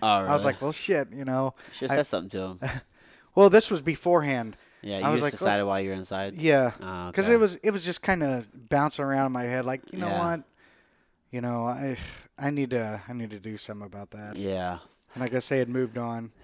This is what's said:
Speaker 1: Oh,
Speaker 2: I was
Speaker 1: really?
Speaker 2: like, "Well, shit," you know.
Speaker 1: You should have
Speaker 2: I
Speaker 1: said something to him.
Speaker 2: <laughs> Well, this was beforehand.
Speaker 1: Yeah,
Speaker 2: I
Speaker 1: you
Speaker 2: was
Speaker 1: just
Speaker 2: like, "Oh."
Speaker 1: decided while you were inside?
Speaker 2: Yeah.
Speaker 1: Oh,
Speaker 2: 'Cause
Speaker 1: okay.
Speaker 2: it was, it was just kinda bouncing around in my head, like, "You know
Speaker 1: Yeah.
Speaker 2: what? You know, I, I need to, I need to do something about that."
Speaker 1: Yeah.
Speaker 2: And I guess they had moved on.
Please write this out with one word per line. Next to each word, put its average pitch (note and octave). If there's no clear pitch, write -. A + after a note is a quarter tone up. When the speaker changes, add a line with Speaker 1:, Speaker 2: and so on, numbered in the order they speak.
Speaker 1:
Oh, A2
Speaker 2:
I G2+
was D3
Speaker 1:
really? -
Speaker 2:
like, -
"Well, C#3+
shit," D3+
you C3+
know. C3
Speaker 1:
You -
should C3+
have C#3
Speaker 2:
I -
Speaker 1:
said -
something F#2+
to F#2+
him. F#2
Speaker 2:
<laughs> B2+
Well, G3
this G#3+
was D#3+
beforehand. C#3+
Speaker 1:
Yeah, G2+
Speaker 2:
I F#2+
Speaker 1:
you B2+
Speaker 2:
was B2+
Speaker 1:
just -
Speaker 2:
like, C#3+
"Oh." -
Speaker 1:
decided G2+
while G2
you G2
were F#2+
inside? G2
Speaker 2:
Yeah. C#3+
Speaker 1:
Oh, F2+
Speaker 2:
'Cause G3
Speaker 1:
okay. A#3
Speaker 2:
it A#3
was, G3
it G#3+
was F3+
just F3
kinda C#3
bouncing C#3+
around C3+
in C3
my B2
head, B2+
like, C3
"You F#3
know -
Speaker 1:
Yeah. F3
Speaker 2:
what? -
You B2
know, A#2+
I, C3
I C#3+
need C#3
to, A2
I B2+
need A#2
to G#2
do G#2+
something G#2
about G2+
that." G#2
Speaker 1:
Yeah. F#2
Speaker 2:
And B2
I A#2+
guess B2
they C#3
had A#2+
moved B2
on. A#2